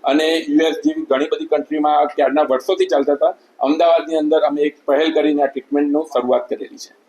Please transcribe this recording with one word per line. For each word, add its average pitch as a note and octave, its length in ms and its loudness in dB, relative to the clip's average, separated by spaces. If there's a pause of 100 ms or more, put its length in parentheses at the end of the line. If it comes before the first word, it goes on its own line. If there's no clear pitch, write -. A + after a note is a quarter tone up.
અને D3 200 0
યુ D#3+ 440 0
એસ D#3 60 -2 (100)
જેવી D#3 260 -2
ઘણી C3+ 140 2
બધી D#3 220 -6
કન્ટ્રીમાં D3+ 600 0
ક્યારના C#3+ 360 0
વર્ષોથી D3 440 0
ચાલતા C#3+ 260 0
હતા, D3 140 0 (340)
અમદાવાદની D#3+ 560 2
અંદર D3+ 240 2
અમે D3 220 0
એક D3 140 -2 (100)
પહેલ D3+ 260 2
કરીને D3+ 300 2
આ C#3 40 2
ટ્રીટમેન્ટનું C#3+ 580 -2
શરૂઆત B2 440 -2
કરેલી - 280 -10
છે. - 320 -20